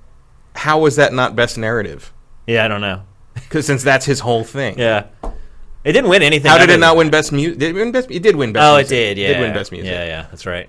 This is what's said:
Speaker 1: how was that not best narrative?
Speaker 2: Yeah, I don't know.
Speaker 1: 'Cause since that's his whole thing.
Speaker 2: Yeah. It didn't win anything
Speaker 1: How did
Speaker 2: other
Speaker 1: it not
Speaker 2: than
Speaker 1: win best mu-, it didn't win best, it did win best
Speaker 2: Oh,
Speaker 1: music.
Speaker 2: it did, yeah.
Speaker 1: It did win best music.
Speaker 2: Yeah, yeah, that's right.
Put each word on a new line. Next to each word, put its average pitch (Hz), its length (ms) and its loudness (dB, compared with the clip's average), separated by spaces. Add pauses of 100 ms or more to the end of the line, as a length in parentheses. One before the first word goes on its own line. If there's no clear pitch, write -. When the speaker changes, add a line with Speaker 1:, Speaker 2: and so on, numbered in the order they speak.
(560)
Speaker 1:
how 156 240 0
was 151 180 2
that 143 160 2
not 127 220 -2
best 120 220 -2
narrative? 110 560 -6 (320)
Speaker 2:
Yeah, 113 200 0
I - 20 -2
don't 104 140 -6
know. 98 200 -6 (480)
Speaker 1:
'Cause 156 160 -4
since 139 180 -2
that's 135 220 0
his 135 140 -2
whole 117 240 -2
thing. 123 340 -8
Speaker 2:
Yeah. 110 280 0 (800)
It 151 100 0
didn't 240 160 4
win 185 120 4
anything 147 300 2
Speaker 1:
How 165 60 8
did 170 80 6
Speaker 2:
other 175 80 6
Speaker 1:
it 170 60 4
not 165 120 6
Speaker 2:
than 165 60 4
Speaker 1:
win 160 120 4
best 151 220 0
mu-, 147 200 -2
it - 80 -10
didn't 165 180 -4
win 226 160 -4
best, 254 180 -4
it - 100 -8
did 202 140 4
win 127 160 -2
best 131 140 2
Speaker 2:
Oh, 147 100 8
Speaker 1:
music. 135 160 2
Speaker 2:
it 131 40 -2 (200)
did, - 40 -10
yeah. 95 100 -2
Speaker 1:
It 92 60 2
did 87 60 -2
win - 120 -4
best 98 180 -8
music. 92 200 -10
Speaker 2:
Yeah, 87 140 -6
yeah, 80 240 -12
that's - 160 -16
right. 90 240 -8